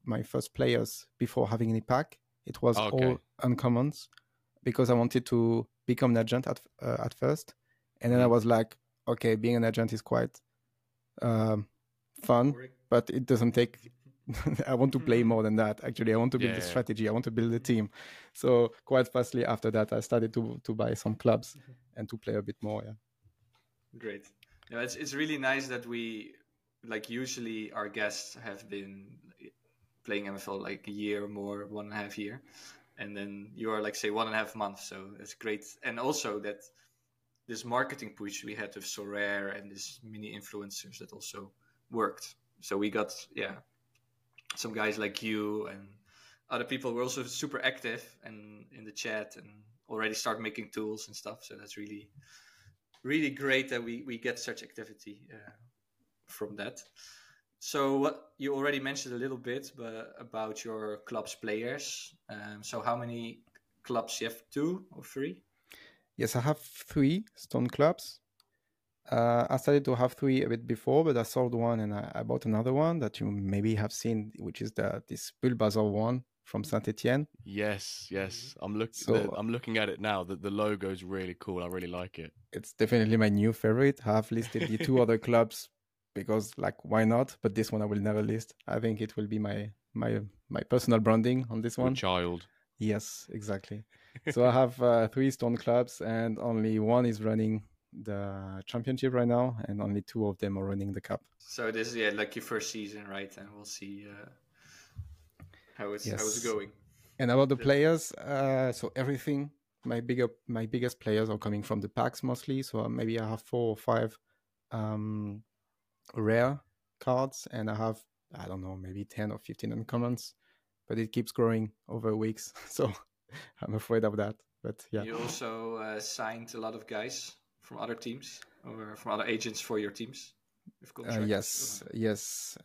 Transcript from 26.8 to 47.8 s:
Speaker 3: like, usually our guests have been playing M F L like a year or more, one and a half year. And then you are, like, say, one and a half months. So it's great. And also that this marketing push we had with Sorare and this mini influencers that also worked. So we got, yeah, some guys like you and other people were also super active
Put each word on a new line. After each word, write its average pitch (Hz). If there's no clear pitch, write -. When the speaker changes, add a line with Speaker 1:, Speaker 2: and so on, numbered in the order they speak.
Speaker 3:
like, 110
usually 117
our 104
guests 104
have 110
been 98
playing 101
M 98
F 98
L 98
like 98
a 104
year 104
or -
more, 101
one 104
and 104
a 107
half 101
year. 107
And 101
then 101
you 110
are, 107
like, 104
say, 107
one 110
and 110
a 110
half 107
months. 101
So 98
it's 101
great. 104
And 113
also 117
that 104
this 113
marketing 123
push 101
we 104
had 101
with 98
Sorare 101
and 101
this -
mini 107
influencers 98
that -
also -
worked. -
So -
we 104
got, 104
yeah, 98
some 113
guys 107
like 104
you 107
and 98
other 120
people 127
were 120
also 127
super -
active 120